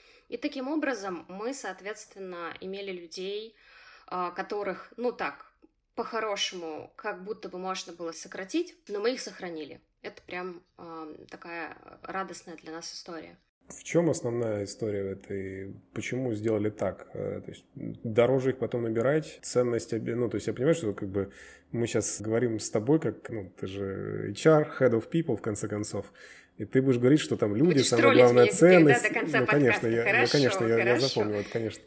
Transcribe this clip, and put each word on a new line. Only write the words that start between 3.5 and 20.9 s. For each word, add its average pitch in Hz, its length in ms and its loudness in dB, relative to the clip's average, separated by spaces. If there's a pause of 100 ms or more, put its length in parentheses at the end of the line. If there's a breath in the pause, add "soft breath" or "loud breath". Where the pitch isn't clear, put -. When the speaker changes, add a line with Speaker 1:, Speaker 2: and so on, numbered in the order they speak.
Speaker 1:
а, 180 220 -4
которых, 190 680 -6
ну 240 120 -2
так, - 360 -8 (480)
по-хорошему, 202 1000 -6
как 185 280 -10
будто 202 240 -10
бы 180 100 -12
можно 185 360 -8
было 165 180 -8
сократить, 196 600 -6 (140)
но 202 120 -6
мы 226 120 0
их 254 80 -8
сохранили. 170 600 -12 (220)
Это 202 240 -14
прям, 180 360 -10 (140)
а, 160 320 -14 (220)
такая 170 480 -14 (240)
радостная 175 540 -10
для 156 160 -16
нас 170 200 -12
история. 170 460 -14 (300)
Speaker 2:
В - 160 -18
чем 165 260 2
основная 117 540 -2
история 101 400 -4
в 95 80 -6
этой? 95 600 -10 (200)
Почему 123 400 -4
сделали 107 340 0
так? 101 460 -4
Э, 101 260 -6
то - 120 -14
есть - 120 -20 (100)
дороже 120 760 0
их 127 80 -4
потом 117 240 -4
набирать, 120 600 -2
ценность 120 520 0
обе-, 117 220 -4
ну, 120 120 0
то 107 80 -4
есть 104 120 -4
я 110 40 0
понимаю, 135 220 2
что 107 180 -2